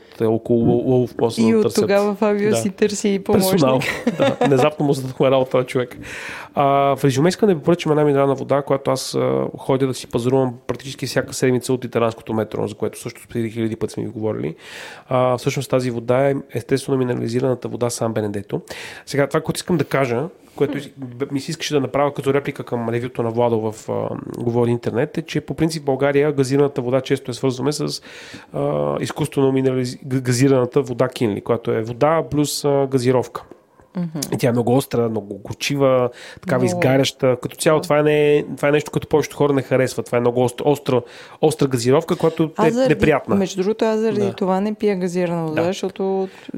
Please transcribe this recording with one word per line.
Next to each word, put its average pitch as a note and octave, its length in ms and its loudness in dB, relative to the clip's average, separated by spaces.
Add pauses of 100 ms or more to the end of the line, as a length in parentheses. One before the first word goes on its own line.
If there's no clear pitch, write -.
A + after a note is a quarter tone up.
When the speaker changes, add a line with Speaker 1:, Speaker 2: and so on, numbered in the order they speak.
(220)
Speaker 1:
е, A2+ 40 0
около A2+ 420 2
Лъ-, A#2+ 180 2
Лъвов B2+ 320 2
мост A#2 200 0
Speaker 2:
И A3+ 140 4
Speaker 1:
да A3+ 60 4
Speaker 2:
от G#3+ 60 4
Speaker 1:
търсят. G#3 200 2
Speaker 2:
тогава G3+ 320 2
Фабио G#3 340 0
Speaker 1:
Да. A3 60 2
Speaker 2:
си A2+ 140 -2
търси G3+ 520 0
помощник. G3 320 2
Speaker 1:
Персонал. C#3 260 4 (200)
Speaker 2:
<laughs> A3 180 -2
Speaker 1:
Да, - 240 0
внезапно D3+ 440 4
му C#3 80 2
зададохме C3 380 0
работа C3 260 2
на B2+ 80 4
човек. B2 320 -4 (580)
А, C#3+ 80 2 (320)
в - 80 -6
резюме C#3 260 4
искам G#3 200 2
да F#3 60 4
ви C#3 60 -8
поръчам E3+ 300 2
една D3+ 140 4
минерална C#3 300 4
вода, B2 260 0
която C3+ 300 0
аз, C3+ 240 -4
а, C3 300 0 (120)
ходя C3+ 300 0
да B2+ 60 -2
си - 140 -10
пазарувам B2+ 460 0 (140)
практически - 380 -8
всяка - 280 -4
седмица B2+ 400 0
от B2 120 -4
италианското A2+ 480 -2
метро, G#2+ 340 -2
за G#2+ 80 -8
което - 240 -6
също - 280 -12
хиляди, A2+ 240 -4
хиляди A2+ 240 -4
пъти G#2+ 180 -6
сме A#2 100 -6
ви A2 60 -6
говорили. A2+ 460 -6 (520)
А, B2+ 300 2
всъщност C3+ 320 -4
тази B2+ 220 0
вода A#2+ 300 0
е C#3 140 2 (160)
естествено C3+ 460 -2
минерализираната B2 680 -2
вода A2+ 220 -2
Сан A2+ 240 -4
Бенедето. G#2+ 480 -4 (440)
Сега, C#3 220 0
това, D#3 140 0
което D#3 160 -6
искам F3+ 200 -2
да C#3 60 0
кажа, B2+ 400 0 (300)
което C#3 240 -2 (200)
бе, B2+ 340 -8
ми C#3+ 80 -2
се E3 120 -8
искаше - 220 -6
да C#3+ 60 4
направя C#3 340 0
като C3+ 200 0
реплика C#3+ 300 -2
към A#2 260 -4
ревюто A#2+ 340 -4
на A2+ 80 0
Владо A#2 300 2
в, A2 280 -6
а, A2 180 -2 (300)
Говори A#2+ 340 2
Интернет, B2 460 -2
е, E3+ 40 -4
че D#3 200 -4
по - 120 -8
принцип D#3 280 -2
в C#3+ 40 -8
България C#3 480 2
газираната C#3 480 2
вода B2 200 0
често C3+ 300 -2
я A#2 40 -8
свързваме B2+ 360 -2
с, D3 300 -6 (520)
а, D3 460 -2
изкуствено C#3 540 0
минерализ-, C3 520 0
г-, C3 160 -2
газираната B2+ 600 4
вода B2+ 260 0
Кинли, G#2+ 340 -2
която A#2 300 -2
е A2+ 100 0
вода C#3 420 0
плюс, D3 420 -2
а, C#3 220 2
газировка. B2+ 560 0 (540)
Speaker 2:
Мгм. F3 100 -4 (240)
Speaker 1:
И B2+ 60 -2
тя B2 120 2
е - 20 2
много A#2+ 240 2
остра, A#2+ 340 0
много G#2 280 -6
горчива, C3 720 0 (260)
такава C3 240 -2
Speaker 2:
Много. A#2+ 180 0
Speaker 1:
изгаряща. C3 600 2
Като - 180 -8
цяло D#3 240 2
Speaker 2:
Да. - 40 -4
Speaker 1:
това D3 180 2
не D3 360 4
е, D3 100 2
това C#3+ 200 -2
е C#3+ 40 4
нещо, D3 200 0
което - 160 -4
повечето D3 300 0
хора C#3+ 160 2
не C3+ 80 2
харесват. B2+ 440 0
Това B2 120 -2
е A#2+ 40 2
много A#2+ 220 2
остра, A#2+ 220 -2
остра, C3+ 360 2 (400)
остра D3+ 260 2
газировка, C3+ 480 2
която D#3+ 280 0
е D#3 140 -2
Speaker 2:
Аз A3+ 160 2
заради, B3+ 160 2
Speaker 1:
неприятна. D#3+ 460 2
Speaker 2:
между F#3+ 220 0
другото, G#3 280 0
аз A3 140 0
заради A3 220 0
Speaker 1:
Да. G3 120 0
Speaker 2:
това F#3+ 280 0
не G#3+ 120 -2
пия G#3 220 0
газирана F3 480 -2
вода, D#3+ 180 -2
Speaker 1:
Да. E3 60 0
Speaker 2:
защото F#3+ 600 -4 (300)